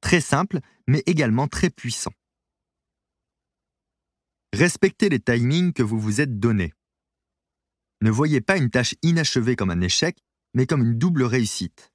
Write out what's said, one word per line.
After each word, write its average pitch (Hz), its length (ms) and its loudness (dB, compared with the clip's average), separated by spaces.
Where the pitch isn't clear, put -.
Très 175 200 2
simple, 160 380 -2
mais 135 180 2
également 135 420 0
très - 220 -2
puissant. - 420 -10
Respectez 175 560 2
les 139 100 2
timings 131 540 2
que - 80 -2
vous 110 180 0
vous 107 220 -2
êtes 127 180 -2
donnés. 104 340 0
Ne 110 100 2
voyez 139 300 2
pas 190 160 0
une 135 120 0
tâche 123 320 0
inachevée 139 540 0
comme 95 160 -2
un 85 100 0
échec, 92 380 -2
mais 127 140 0
comme 147 140 0
une 117 180 0
double 156 240 0
réussite. 117 720 -4